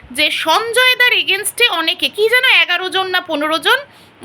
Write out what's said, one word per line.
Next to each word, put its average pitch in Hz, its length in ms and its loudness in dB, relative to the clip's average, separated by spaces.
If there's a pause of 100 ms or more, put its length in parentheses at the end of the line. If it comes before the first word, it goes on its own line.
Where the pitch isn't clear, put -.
(120)
যে 302 180 0
সঞ্জয় 453 680 0
দার 494 160 2
against-এ 392 560 0
অনেকে, 330 400 -2
কি 415 200 0
যেন 480 340 4
এগারো 349 260 -2
জন 381 180 -2
না 370 140 -2
পনেরো 320 380 -2
জন, 440 200 0 (460)